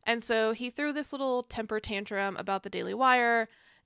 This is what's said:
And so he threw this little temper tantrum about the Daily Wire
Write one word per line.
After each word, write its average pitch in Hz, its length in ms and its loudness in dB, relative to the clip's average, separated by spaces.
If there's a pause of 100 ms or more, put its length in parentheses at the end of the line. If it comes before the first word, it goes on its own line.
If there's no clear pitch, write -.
And 233 180 0
so 220 300 2
he 240 160 -6
threw 294 240 -2
this 294 180 -4
little 262 320 -2
temper 220 380 -4
tantrum 196 560 -4
about 196 260 -2
the 196 60 -10
Daily 185 240 -4
Wire 240 560 4 (360)